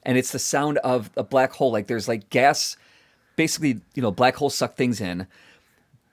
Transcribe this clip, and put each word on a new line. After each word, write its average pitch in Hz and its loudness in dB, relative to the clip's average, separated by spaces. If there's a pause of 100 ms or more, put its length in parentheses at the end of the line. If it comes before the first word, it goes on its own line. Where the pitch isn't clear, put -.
And 127 0
it's 127 0
the 131 -4
sound 147 0
of 123 0
a 127 0
black 131 2
hole. 117 0
Like, 107 -2
there's, 113 -4
like, 110 -4
gas, 139 2 (600)
basically, 151 0 (140)
you 131 -4
know, 110 2
black 123 4
holes - 0
suck - -4
things 123 0
in. 90 -6 (880)